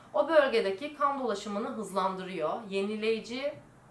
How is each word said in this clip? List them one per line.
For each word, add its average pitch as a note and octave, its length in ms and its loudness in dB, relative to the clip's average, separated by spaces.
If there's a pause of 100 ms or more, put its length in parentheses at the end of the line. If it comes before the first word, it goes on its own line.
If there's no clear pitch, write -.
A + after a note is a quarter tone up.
(140)
o - 160 4
bölgedeki C4 680 4
kan C#4 240 2
dolaşımını G#3+ 480 -4
hızlandırıyor. F#3 840 -2 (160)
Yenileyici A3 840 -2 (380)